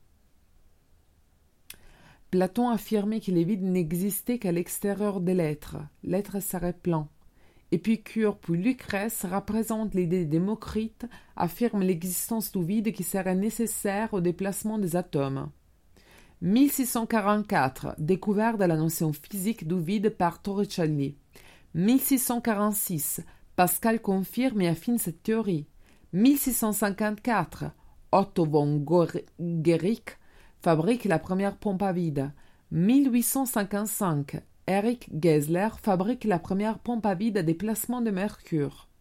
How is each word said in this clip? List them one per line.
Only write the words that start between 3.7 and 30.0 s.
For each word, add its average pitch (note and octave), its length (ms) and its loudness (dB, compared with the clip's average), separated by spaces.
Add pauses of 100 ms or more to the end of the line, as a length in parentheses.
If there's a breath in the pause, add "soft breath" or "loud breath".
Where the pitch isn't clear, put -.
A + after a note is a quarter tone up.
qu'à F#3 140 -2
l'extérieur G3 680 -2
de F3+ 120 0
l'être. D#3 440 -2 (280)
L'être F#3+ 360 -2
serait F3 320 -4
plein. D#3+ 360 -2 (600 soft breath)
Épicure G#3+ 680 0
puis E3+ 180 -2
Lucrèce G#3+ 760 -2
représente G#3+ 640 -2
l'idée F3+ 300 0
de D3 60 -2
Démocrite, G#3+ 760 -2 (280 loud breath)
affirme G#3 480 0
l'existence F#3 680 -2
du F3+ 140 -2
vide G#3 280 0
qui - 100 -6
serait F#3 320 -2
nécessaire G#3+ 800 -2
au F#3 80 0
déplacement G3 560 -2
des F3 180 0
atomes. C#3 540 -2 (880 soft breath)
Mille B3 300 4
six C4 160 -2
cent A3+ 180 -2
quarante-quatre, G3 920 0
découverte G3+ 600 0
de G3 60 4
la E3+ 120 4
notion D#3+ 360 0
physique G3 560 -6
du F#3 100 0
vide G3 380 0
par E3+ 240 0
Torricelli. D#3 760 -2 (580 loud breath)
Mille A3 260 4
six C4 200 2
cent A#3+ 200 0
quarante-six, G3+ 800 0 (360 soft breath)
Pascal A3 460 2
confirme G3+ 580 0
et F3 80 4
affine F#3+ 300 0
cette - 240 -6
théorie. G3+ 440 0 (460 soft breath)
Mille B3+ 240 6
six C4 160 -2
cent A3 200 0
cinquante-quatre, G#3 920 0 (480 soft breath)
Otto F#3 320 4
von D3 320 2
Guer-, E3 480 2 (160)
Guericke E3+ 800 0 (420 soft breath)